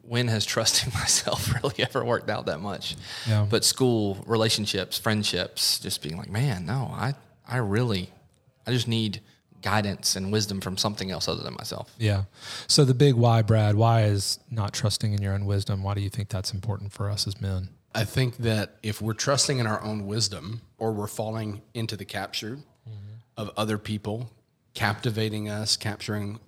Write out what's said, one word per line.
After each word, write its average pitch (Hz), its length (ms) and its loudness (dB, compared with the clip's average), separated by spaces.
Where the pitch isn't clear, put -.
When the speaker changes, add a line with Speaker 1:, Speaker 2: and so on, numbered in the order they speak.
Speaker 1:
when 120 240 0
has 110 180 2
trusting - 500 0
<laughs> - 40 -2
myself - 640 0
really - 220 0
ever 120 200 -2
worked 117 260 0
out 104 160 -4
that 80 140 -4
much? 98 360 -8
Speaker 2:
Yeah. 107 200 4
Speaker 1:
But 110 160 2
school, 107 640 2
relationships, 110 720 0
friendships, - 800 0
just - 240 -6
being 78 140 -6
like, - 160 -10
"Man, 104 340 0
no, 117 260 -2
I, 131 220 -2
I 123 120 -2
really, 104 520 0
I 117 60 0
just 120 160 2
need 110 320 0
guidance 101 560 0
and 95 160 -4
wisdom 101 280 0
from 92 180 -4
something 104 320 -2
else 80 180 -4
other 80 140 -2
than 67 120 -8
myself." - 440 -10
Speaker 2:
Yeah. 101 260 2
So - 180 8
the 127 100 6
big 131 200 6
why, 117 280 6
Brad, 107 340 6
why 113 280 6
is 101 340 2
not 110 220 -4
trusting 107 400 0
in 101 80 2
your 98 140 0
own 98 100 -2
wisdom? 98 380 0
Why 98 100 0
do 101 80 -2
you 101 100 -2
think 101 200 -6
that's 95 240 -4
important 101 380 -4
for 98 180 -4
us 104 160 -2
as 98 160 -6
men? 95 260 -2
Speaker 3:
I 110 100 2
think 123 340 0
that 110 440 0
if 107 200 -4
we're 110 100 0
trusting 135 460 2
in 120 80 0
our 107 160 0
own 107 240 -4
wisdom, 104 560 -4
or 110 140 0
we're 104 140 -2
falling 110 540 -6
into 113 220 -4
the 95 100 -12
capture 107 500 -8
Speaker 2:
Mm-hmm. 104 260 -14
Speaker 3:
of 107 200 -6
other 107 220 0
people 107 520 -6
captivating 107 760 -2
us, 107 280 0
capturing 104 720 -4